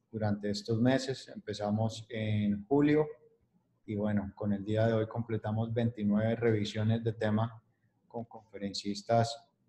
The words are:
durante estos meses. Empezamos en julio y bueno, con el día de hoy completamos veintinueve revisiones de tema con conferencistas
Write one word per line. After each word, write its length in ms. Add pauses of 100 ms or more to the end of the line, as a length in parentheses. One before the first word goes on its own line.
(120)
durante 380
estos 320
meses. 480
Empezamos 800
en 560
julio 420 (800)
y 100
bueno, 400
con 180
el 100
día 220
de 80
hoy 140
completamos 680
veintinueve 600
revisiones 680
de 100
tema 460 (480)
con 180
conferencistas 1160 (260)